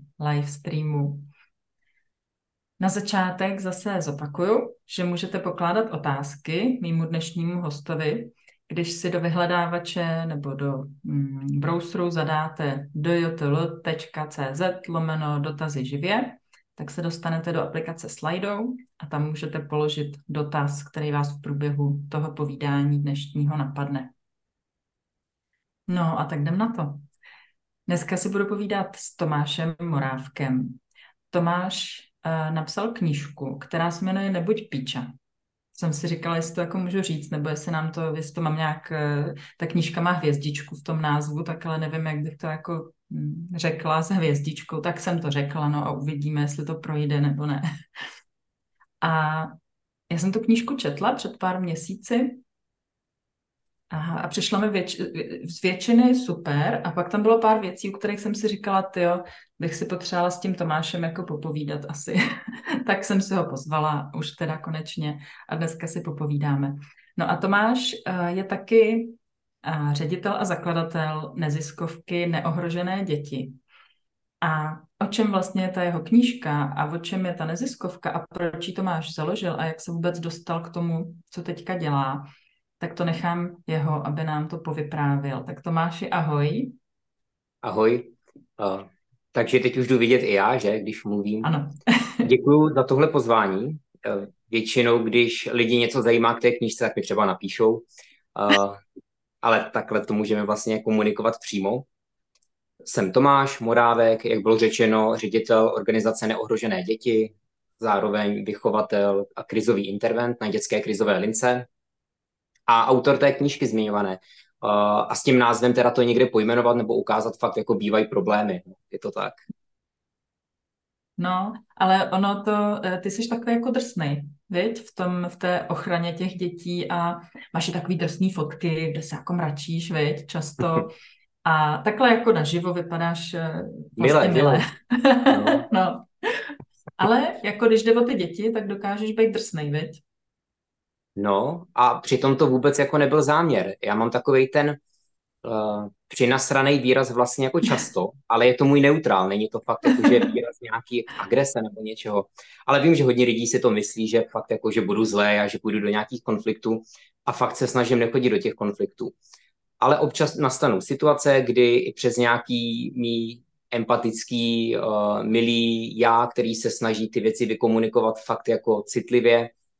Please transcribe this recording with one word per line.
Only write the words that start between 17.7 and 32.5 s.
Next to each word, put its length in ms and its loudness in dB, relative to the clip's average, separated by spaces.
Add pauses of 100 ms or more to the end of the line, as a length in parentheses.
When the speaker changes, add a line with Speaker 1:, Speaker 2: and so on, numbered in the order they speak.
Speaker 1:
Slido 500 -6 (400)
a 80 -16
tam 200 -2
můžete 320 -6
položit 580 -4 (120)
dotaz, 540 -4
který 300 -6
vás 260 -2
v 20 -18
průběhu 680 -2
toho 240 -4
povídání 680 -2
dnešního 540 -2
napadne. 540 -6 (1800)
No 320 0
a 40 -2
tak 160 -6
jdem 180 0
na 140 0
to. 220 -6 (920)
Dneska 280 -2
si 120 -2
budu 180 0
povídat 500 -4
s 200 -14
Tomášem 680 -2
Morávkem. 840 -4 (640)
Tomáš, 600 -2 (340)
eh, 260 -2